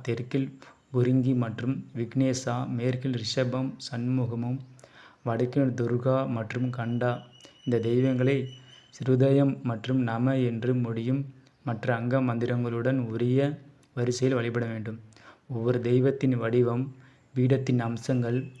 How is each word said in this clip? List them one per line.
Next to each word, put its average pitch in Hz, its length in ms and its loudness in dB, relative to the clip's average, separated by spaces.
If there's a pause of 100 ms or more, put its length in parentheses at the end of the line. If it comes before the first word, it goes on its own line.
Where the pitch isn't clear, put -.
தெற்கில் 131 480 -4 (380)
புரிங்கி 127 460 2
மற்றும் 120 420 -2 (180)
விக்னேசா, 123 640 0 (120)
மேற்கில் 127 500 -2
ரிஷபம், 127 600 -2
சண்முகமும், 120 840 -2 (640)
வடக்கில் 123 480 0
துர்கா 123 440 0 (100)
மற்றும் 123 420 -2
கண்டா. 120 420 -2 (480)
இந்த 120 200 0
தெய்வங்களை 127 580 2 (560)
ஸ்ருதயம் 135 600 4 (100)
மற்றும் 120 400 -2
நம 120 320 0 (100)
என்று 117 300 -2
முடியும் 120 460 -2 (440)
மற்ற 110 280 -4
அங்க 123 280 0
மந்திரங்களுடன் 120 840 0
உரிய 117 340 2 (560)
வரிசையில் 123 400 0
வழிபட 117 300 -2
வேண்டும். 113 320 -8 (520)
ஒவ்வொரு 123 320 0
தெய்வத்தின் 127 560 4
வடிவம், 120 480 2 (480)
பீடத்தின் 127 480 2
அம்சங்கள், 120 560 -2 (240)